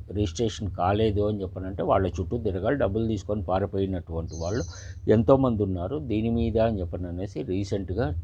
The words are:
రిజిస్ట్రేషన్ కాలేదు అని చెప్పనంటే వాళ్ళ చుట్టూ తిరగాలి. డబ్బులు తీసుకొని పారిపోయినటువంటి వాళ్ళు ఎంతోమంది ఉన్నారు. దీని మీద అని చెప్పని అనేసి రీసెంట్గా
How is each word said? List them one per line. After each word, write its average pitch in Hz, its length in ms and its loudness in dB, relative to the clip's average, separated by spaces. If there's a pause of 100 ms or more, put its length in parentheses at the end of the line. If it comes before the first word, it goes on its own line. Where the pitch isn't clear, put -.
(120)
రిజిస్ట్రేషన్ 104 580 -2
కాలేదు 101 580 2
అని 104 140 -2
చెప్పనంటే 92 400 -6
వాళ్ళ 101 240 4
చుట్టూ 92 320 -2
తిరగాలి. 104 380 0
డబ్బులు 113 300 0
తీసుకొని 104 380 -2
పారిపోయినటువంటి 90 920 -2
వాళ్ళు 98 260 -2 (460)
ఎంతోమంది 117 520 6
ఉన్నారు. 95 360 -2
దీని 113 320 -2
మీద 117 280 2
అని 110 220 2
చెప్పని 87 280 -4
అనేసి 98 340 -6
రీసెంట్గా 98 680 -2 (140)